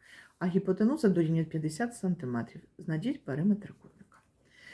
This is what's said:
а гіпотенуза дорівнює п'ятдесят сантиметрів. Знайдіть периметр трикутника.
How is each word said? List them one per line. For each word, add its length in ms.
а 80
гіпотенуза 600
дорівнює 340
п'ятдесят 520
сантиметрів. 680
Знайдіть 480
периметр 360
трикутника. 340